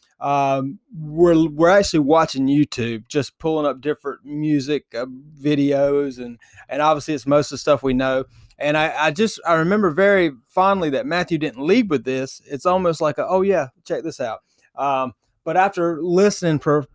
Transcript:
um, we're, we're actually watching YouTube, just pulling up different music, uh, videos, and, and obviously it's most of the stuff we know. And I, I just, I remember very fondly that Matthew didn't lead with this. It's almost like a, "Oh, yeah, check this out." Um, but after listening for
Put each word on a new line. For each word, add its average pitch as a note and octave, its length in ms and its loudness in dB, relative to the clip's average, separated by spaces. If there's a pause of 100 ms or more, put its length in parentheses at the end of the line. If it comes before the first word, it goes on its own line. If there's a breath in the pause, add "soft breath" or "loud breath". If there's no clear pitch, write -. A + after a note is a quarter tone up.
(200)
um, C#3 600 -2 (180)
we're, D#3+ 520 4
we're D#3+ 200 2
actually G3 300 4
watching C#3+ 480 2
YouTube, A#2 600 0
just - 300 -4
pulling D#3 280 -2
up C3 160 -4
different C#3+ 420 -6
music, D3 680 -2
uh, A#2 120 -6 (340)
videos, C#3+ 840 0
and, A#2+ 140 -14 (300 loud breath)
and C3+ 140 -4
obviously D#3 320 0
it's C3 120 -8
most C#3+ 220 2
of - 40 -12
the C3+ 60 -8
stuff D3 240 0
we C3+ 120 0
know. C3 300 0 (340 soft breath)
And D3 200 -2
I, D#3 280 0
I D#3+ 60 0
just, G3+ 340 -2
I E3 80 2
remember F3+ 360 2
very F#3 420 2 (160)
fondly F#3 420 0
that B2+ 160 -2
Matthew E3+ 320 -2
didn't C3+ 280 -6
lead G#3 240 2
with C3+ 140 -2
this. C3 420 -6
It's C#3+ 200 -6
almost F3+ 340 0
like D3+ 180 -2
a, C#3 100 -2
"Oh, F#3+ 140 2
yeah, F3+ 260 0 (160)
check D3+ 200 -6
this D#3+ 160 -8
out." A2+ 200 -8 (360)
Um, C3 360 -2 (320)
but D#3+ 120 -4
after E3+ 460 0
listening F3+ 580 2
for D3 340 0